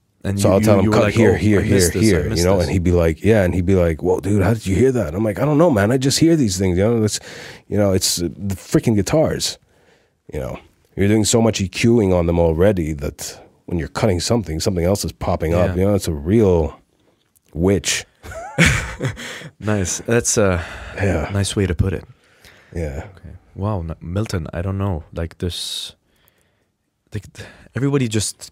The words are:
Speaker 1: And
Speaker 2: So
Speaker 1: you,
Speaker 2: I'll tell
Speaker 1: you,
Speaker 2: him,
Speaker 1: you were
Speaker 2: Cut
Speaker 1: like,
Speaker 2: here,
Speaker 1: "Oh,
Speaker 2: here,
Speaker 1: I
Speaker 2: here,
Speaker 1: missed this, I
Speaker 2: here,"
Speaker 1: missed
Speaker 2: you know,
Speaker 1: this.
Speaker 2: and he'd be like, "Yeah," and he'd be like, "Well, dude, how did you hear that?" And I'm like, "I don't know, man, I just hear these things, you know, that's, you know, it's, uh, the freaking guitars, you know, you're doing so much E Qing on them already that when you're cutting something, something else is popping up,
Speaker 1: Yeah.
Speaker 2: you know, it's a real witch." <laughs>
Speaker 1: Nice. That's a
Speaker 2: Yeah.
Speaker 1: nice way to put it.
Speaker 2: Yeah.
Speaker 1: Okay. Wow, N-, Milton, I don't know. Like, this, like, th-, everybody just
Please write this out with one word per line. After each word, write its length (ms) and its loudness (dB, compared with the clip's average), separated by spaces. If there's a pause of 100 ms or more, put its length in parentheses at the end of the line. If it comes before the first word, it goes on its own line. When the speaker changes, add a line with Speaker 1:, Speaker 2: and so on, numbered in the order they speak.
(240)
Speaker 1:
And 160 -4
Speaker 2:
So 100 2
Speaker 1:
you, 60 4
Speaker 2:
I'll 60 4
tell 140 6
Speaker 1:
you, 40 6
Speaker 2:
him, 60 4
Speaker 1:
you 60 4
were 40 2
Speaker 2:
Cut 80 4
Speaker 1:
like, 100 2
Speaker 2:
here, 200 6
Speaker 1:
"Oh, 20 2
Speaker 2:
here, 240 4
Speaker 1:
I 40 0
Speaker 2:
here, 120 2
Speaker 1:
missed 180 2
this, 80 0
I 40 4
Speaker 2:
here," 240 2
Speaker 1:
missed 100 -2
Speaker 2:
you 40 2
know, 140 4
Speaker 1:
this. 80 2
Speaker 2:
and 80 -4
he'd 100 0
be 80 2
like, 320 2
"Yeah," 200 4
and 100 0
he'd 140 -2
be 80 4
like, 280 0
"Well, 160 0
dude, 240 0
how 100 2
did 120 -6
you 100 0
hear 160 4
that?" 160 -2
And 80 -8
I'm 80 -2
like, 160 -4
"I 60 -2
don't 120 0
know, 120 6
man, 220 2
I 60 2
just 220 0
hear 160 4
these 220 0
things, 200 0
you 60 2
know, 160 2
that's, 200 0 (500)
you 80 -2
know, 160 2
it's, 280 0
uh, 140 -2
the 200 -6
freaking 400 0
guitars, 600 0 (760)
you 60 -6
know, 200 -8 (360)
you're 120 2
doing 160 4
so 180 2
much 200 2
E 80 -2
Qing 440 4
on 120 2
them 140 2
already 540 2
that 460 -10 (280)
when 120 -6
you're 80 -6
cutting 320 0
something, 400 -2
something 240 -2
else 220 0
is 80 -6
popping 400 -2
up, 160 2
Speaker 1:
Yeah. 60 -4
Speaker 2:
you 100 0
know, 100 2
it's 120 -2
a 60 -2
real 640 2 (760)
witch." 520 0 (520)
<laughs> 100 4 (920)
Speaker 1:
Nice. 460 -2
That's 320 0
a 260 2 (320)
Speaker 2:
Yeah. 380 -2
Speaker 1:
nice 220 -2
way 120 0
to 80 -2
put 180 -2
it. 100 -8 (720)
Speaker 2:
Yeah. 300 -8 (100)
Speaker 1:
Okay. 200 -20 (200)
Wow, 240 -4
N-, 220 -10
Milton, 520 -6
I 80 -6
don't 160 -6
know. 260 -4 (100)
Like, 260 -8
this, 560 -10 (1160)
like, 200 -10
th-, 140 -18 (280)
everybody 320 0
just 300 -4 (140)